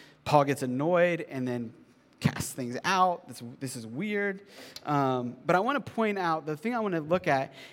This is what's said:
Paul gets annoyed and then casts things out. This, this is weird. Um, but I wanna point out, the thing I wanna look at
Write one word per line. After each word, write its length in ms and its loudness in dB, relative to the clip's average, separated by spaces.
Paul 200 6
gets 180 0
annoyed 680 2
and 180 -4
then 280 -4
casts 320 0
things 320 -6
out. 440 2
This, 140 -16
this 160 -8
is 100 -10
weird. 540 -4
Um, 580 0
but 120 4
I 40 4
wanna 200 0
point 380 -2
out, 280 -2
the 100 -4
thing 180 -4
I 60 -2
wanna 200 -2
look 260 0
at 260 2